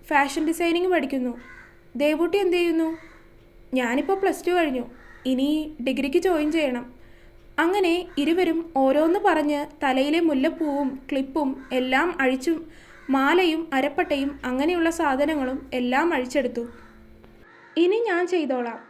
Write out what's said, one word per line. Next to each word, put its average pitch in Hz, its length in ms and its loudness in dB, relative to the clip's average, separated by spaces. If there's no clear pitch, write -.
ഫാഷൻ 294 400 0
ഡിസൈനിങ് 339 460 0
പഠിക്കുന്നു." 269 400 -2
"ദേവൂട്ടി 302 440 0
എന്ത് 359 200 2
ചെയ്യുന്നു?" 330 320 0
"ഞാനിപ്പോൾ 262 460 0
പ്ലസ് 370 280 -2
ടു 349 100 0
കഴിഞ്ഞു. 262 280 0
ഇനി 262 260 0
ഡിഗ്രിക്ക് 277 440 0
ജോയിൻ 311 260 2
ചെയ്യണം." 269 340 -2
അങ്ങനെ 349 380 2
ഇരുവരും 330 420 2
ഓരോന്ന് 294 420 4
പറഞ്ഞ് 311 400 2
തലയിലെ 285 400 2
മുല്ലപ്പൂവും 294 680 0
ക്ലിപ്പും 269 440 -2
എല്ലാം 262 360 0
അഴിച്ചു, 262 340 0
മാലയും 320 500 2
അരപ്പട്ടയും 277 600 0
അങ്ങനെയുള്ള 320 460 0
സാധനങ്ങളും 285 680 0
എല്ലാം 254 420 0
അഴിച്ചെടുത്തു. 247 500 -2
"ഇനി 370 300 4
ഞാൻ 349 200 0
ചെയ്തോളാം." 254 640 -2